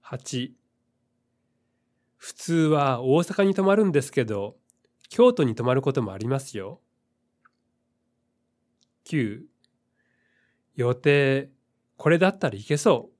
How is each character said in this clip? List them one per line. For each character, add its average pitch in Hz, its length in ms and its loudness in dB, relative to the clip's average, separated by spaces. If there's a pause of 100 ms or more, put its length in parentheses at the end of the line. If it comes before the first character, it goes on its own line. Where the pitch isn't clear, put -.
八、 131 460 -10 (1600)
普 - 180 -20
通 - 200 -8
は 147 480 2
大 139 220 2
阪 196 200 -2
に 196 100 2
泊 196 120 -2
ま 196 100 4
る 214 80 2
ん 190 80 0
で 147 100 2
す - 80 -10
け 135 140 -2
ど、 104 320 -8 (540)
京 240 240 6
都 180 100 0
に 120 100 0
泊 117 120 -4
ま 127 100 2
る 135 60 0
こ - 100 -2
と 135 100 -2
も 98 120 -6
あ 98 40 -14
り 110 120 -6
ま 135 100 -2
す 131 180 -14
よ。 98 220 -14 (2250)
九、 120 440 -6 (1300)
予 127 200 -2
定、 139 540 2 (480)
こ - 100 -2
れ 165 120 4
だ 185 100 4
っ - 80 -8
た 151 120 -4
ら 104 60 -10
い 104 80 -14
け 147 140 -2
そ 143 340 0
う。 - 80 -20